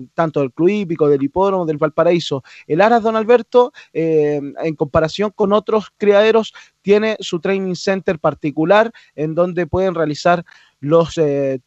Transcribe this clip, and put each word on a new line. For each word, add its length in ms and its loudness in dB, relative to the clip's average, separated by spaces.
tanto 280 -2
del 100 -4
Club 180 0
Hípico, 400 0
del 140 2
Hipódromo, 420 0
del 120 -4
Valparaíso. 640 0
El 120 0
Aras 220 4
Don 140 -2
Alberto, 580 0
eh, 480 0
en 140 -4
comparación 560 -2
con 200 -2
otros 460 -2
criaderos, 560 2
tiene 360 2
su 200 -6
training 340 -2
center 460 -4
particular 720 0
en 180 -6
donde 320 -2
pueden 300 -2
realizar 500 0
los, 380 0
eh, 500 0